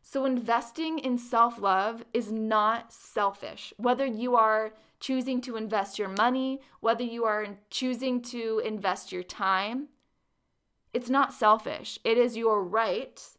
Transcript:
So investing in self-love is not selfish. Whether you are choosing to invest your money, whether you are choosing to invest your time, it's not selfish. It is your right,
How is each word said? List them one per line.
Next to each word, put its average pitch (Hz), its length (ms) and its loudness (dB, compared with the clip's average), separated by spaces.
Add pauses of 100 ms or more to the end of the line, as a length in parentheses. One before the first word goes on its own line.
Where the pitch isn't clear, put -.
So 269 220 -2
investing 254 720 0
in 247 200 -2
self-love 226 840 2 (100)
is 220 180 -2
not 220 600 0
selfish. - 840 -4
Whether 247 300 2
you 247 280 -2
are 220 400 4 (240)
choosing 254 440 -2
to 247 140 -8
invest 214 420 -2
your 202 100 -2
money, 262 520 0 (200)
whether 226 240 2
you 233 200 -4
are 208 340 -2 (100)
choosing 254 540 -2
to 226 420 -4
invest 196 480 -4
your 180 100 -6
time, 202 680 -2 (1040)
it's 240 180 -4
not 269 220 4
selfish. - 720 2
It 226 140 4
is 240 200 4
your 220 280 2
right, 214 580 -2 (160)